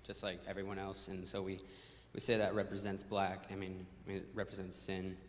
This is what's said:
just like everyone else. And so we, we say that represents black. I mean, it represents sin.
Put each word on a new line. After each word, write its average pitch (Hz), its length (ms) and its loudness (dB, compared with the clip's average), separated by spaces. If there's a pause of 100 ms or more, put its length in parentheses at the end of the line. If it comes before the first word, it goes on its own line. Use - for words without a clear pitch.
just - 200 -6
like 92 240 0
everyone 98 320 -2
else. 95 300 -4
And 92 180 -2
so 101 160 -2
we, 95 160 -2 (540)
we 139 60 0
say 117 180 6
that 104 180 6
represents 98 480 2
black. 95 480 4
I 98 40 -4
mean, 92 300 -4 (220)
it 95 260 -2
represents 95 420 -2
sin. 92 400 0 (120)